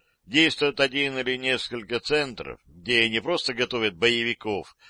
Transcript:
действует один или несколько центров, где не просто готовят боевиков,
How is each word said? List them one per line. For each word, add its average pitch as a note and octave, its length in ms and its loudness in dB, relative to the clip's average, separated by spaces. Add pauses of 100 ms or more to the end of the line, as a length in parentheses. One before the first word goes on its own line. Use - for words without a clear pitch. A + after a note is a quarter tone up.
(260)
действует C#3+ 540 2
один C3+ 380 0
или B2+ 180 -2
несколько B2 640 -4
центров, B2 680 -4
где A2+ 440 2
не A2+ 120 0
просто D3+ 320 -2
готовят A2+ 440 0
боевиков, A#2 800 0 (120)